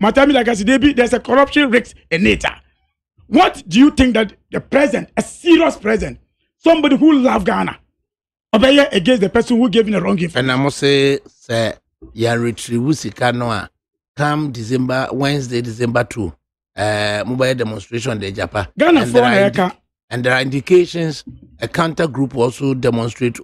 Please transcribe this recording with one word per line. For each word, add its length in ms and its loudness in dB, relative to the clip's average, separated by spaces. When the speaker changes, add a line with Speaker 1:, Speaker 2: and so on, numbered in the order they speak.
Speaker 1:
"Matami, 320 4
like 160 2
I 60 2
said, 120 -4
they 120 4
be, 140 2
there's 200 0
a 80 0
corruption 500 2
risk 260 -2
in 160 0
it." 180 0
What 420 2
do 100 0
you 120 8
think 240 2
that 200 -2
the 100 -6
president, 560 0
a 60 -2
serious 540 2
president, 420 -4
somebody 380 2
who 180 4
love 300 2
Ghana, 340 -4
obey 260 4
against 440 2
the 80 0
person 260 0
who 140 2
gave 160 2
him 60 -2
the 100 -2
wrong 160 -2
information? 320 -2
Speaker 2:
And 20 0
I 100 0
must 160 -2
say, 480 2
say, 480 -4
ya 220 -2
retrieve 640 -2
sika 360 -4
no 180 -4
a, 200 -6
come 360 -2
December, 600 -4
Wednesday, 500 -4
December 420 -2
two, 280 -8
uh, 500 -4
mobile 280 -2
demonstration 640 -6
de 120 -8
Japan. 380 -6
Speaker 1:
Ghana 220 4
Speaker 2:
And 120 -4
there 100 4
Speaker 1:
for 40 4
Speaker 2:
are 60 2
Speaker 1:
America. 300 2
Speaker 2:
indi-, 140 -4
and 140 -6
there 100 0
are 80 0
indications 840 0
a 80 -6
counter 400 -2
group 260 -4
also 400 -2
demonstrate 680 -4